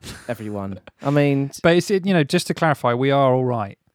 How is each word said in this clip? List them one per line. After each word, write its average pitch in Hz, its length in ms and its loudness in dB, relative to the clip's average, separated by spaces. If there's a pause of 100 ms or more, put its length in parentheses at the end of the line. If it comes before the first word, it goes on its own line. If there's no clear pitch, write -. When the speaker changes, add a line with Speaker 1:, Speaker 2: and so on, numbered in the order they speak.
Speaker 1:
<laughs> - 200 -14
Speaker 2:
everyone. 104 500 -8 (240)
I 143 80 -2
mean 143 400 2 (120)
Speaker 1:
But 170 140 4
it's, 175 140 0
it, 190 160 0
you 196 60 2
know, 165 120 4
just 180 240 0
to - 60 -4
clarify, 135 400 0
we 135 160 0
are 139 240 4
all 127 100 0
right. 110 340 -4 (160)